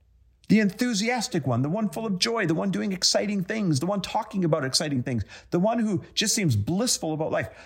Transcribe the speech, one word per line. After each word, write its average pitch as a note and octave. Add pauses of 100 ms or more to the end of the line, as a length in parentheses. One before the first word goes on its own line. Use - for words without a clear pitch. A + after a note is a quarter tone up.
(480)
The G#3
enthusiastic A3
one, B2
the C#3
one G#3
full A3+
of G3+
joy, A3+
the E3
one F#3+
doing G#3
exciting G3
things, G3
the D3
one G3
talking G#3+
about D#3
exciting C3
things, A#2 (280)
the F3
one A3+
who G#3+ (100)
just A3
seems D#3+
blissful E3
about D3+
life. D#3 (180)